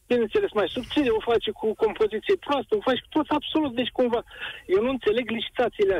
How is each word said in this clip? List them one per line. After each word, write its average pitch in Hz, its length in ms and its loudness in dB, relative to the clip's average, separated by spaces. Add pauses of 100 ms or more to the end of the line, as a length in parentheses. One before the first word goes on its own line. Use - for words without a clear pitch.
bineînțeles, 240 460 2
mai 202 240 0
subțire, 254 420 0
o - 20 -4 (100)
face 233 200 2
cu - 160 -4 (180)
compoziție - 520 0 (100)
proastă, 285 300 -2
o 202 120 -2
face 254 200 0
tot 302 180 0 (120)
absolut, 302 360 -2
deci 240 240 -4
cumva... 240 240 2 (520)
Eu 196 80 6
nu 254 140 0
înțeleg 233 340 0
licitațiile 214 680 0